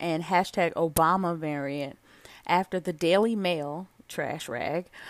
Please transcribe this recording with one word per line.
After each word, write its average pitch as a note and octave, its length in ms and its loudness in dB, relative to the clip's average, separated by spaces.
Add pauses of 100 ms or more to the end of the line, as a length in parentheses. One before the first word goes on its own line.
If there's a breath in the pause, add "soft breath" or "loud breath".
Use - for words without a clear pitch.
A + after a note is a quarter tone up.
and E3 240 -2
hashtag F3+ 480 2
Obama E3+ 640 2
variant C#3+ 600 -6 (480 loud breath)
after F#3 360 0
the F3+ 120 -4
Daily G3 440 4
Mail, F3 500 -2 (220)
trash D3+ 400 -6
rag, D3 380 -4 (240 loud breath)